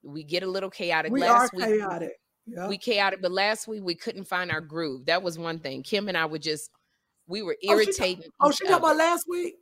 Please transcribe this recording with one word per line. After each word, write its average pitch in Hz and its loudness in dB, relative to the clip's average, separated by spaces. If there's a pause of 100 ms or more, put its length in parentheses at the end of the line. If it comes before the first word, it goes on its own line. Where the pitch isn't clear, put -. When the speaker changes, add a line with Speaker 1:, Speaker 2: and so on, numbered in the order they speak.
Speaker 1:
we 143 -12
get 165 -4
a 190 -6
little 190 -4
chaotic. 165 -2
Speaker 2:
We 269 0
Speaker 1:
Last 240 6
Speaker 2:
are 190 -10
Speaker 1:
week, 180 -2
Speaker 2:
chaotic. 196 -2 (260)
Yep. 196 -8
Speaker 1:
we 202 -4
chaotic, 196 0
but 185 -2
last 208 0
week 214 -8
we 175 -4
couldn't 196 -8
find 180 -4
our 156 -2
groove. 151 -6
That 170 2
was 170 -4
one 165 -6
thing. 135 -8
Kim 208 -2
and 185 -2
I 165 2
were 156 -4
just, 151 -6 (560)
we 202 -6
were 175 -2 (120)
Speaker 2:
Oh, 208 8
she 202 4
ta-, 190 0
Speaker 1:
irritating 170 -4 (100)
Speaker 2:
oh, 285 8
Speaker 1:
each 285 4
Speaker 2:
she - -4
talking 370 6
about 330 4
Speaker 1:
other. 302 4
Speaker 2:
last 330 2
week? 349 -4